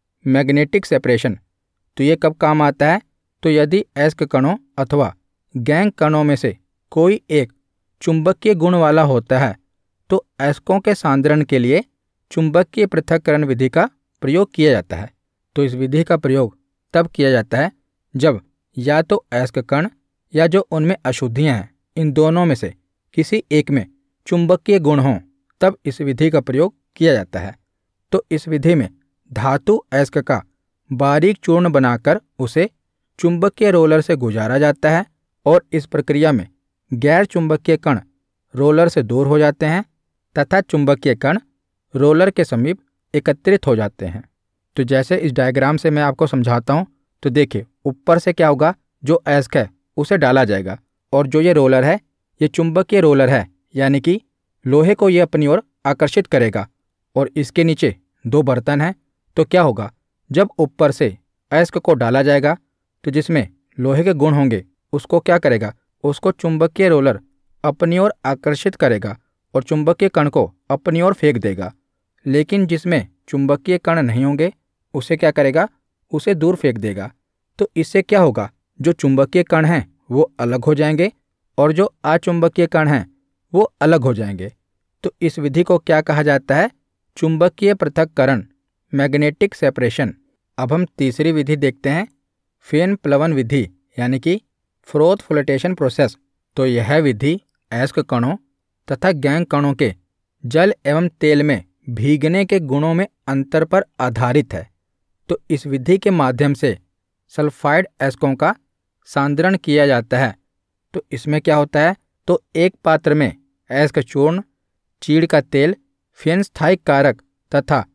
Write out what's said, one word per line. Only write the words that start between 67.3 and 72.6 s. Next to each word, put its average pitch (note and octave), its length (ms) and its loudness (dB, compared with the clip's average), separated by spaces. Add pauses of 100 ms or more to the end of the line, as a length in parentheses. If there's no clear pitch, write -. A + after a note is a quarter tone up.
अपनी E3 340 -2
ओर G3+ 160 0 (100)
आकर्षित C#3 500 -4
करेगा G#2+ 440 -2 (360)
और C3 80 0
चुंबकीय D#3 460 0
कण D3 200 0
को A#2+ 260 -2 (160)
अपनी D#3+ 300 -2
ओर F#3+ 140 2
फेंक D3 240 0
देगा। F#2+ 340 -8 (540)
लेकिन D3+ 400 0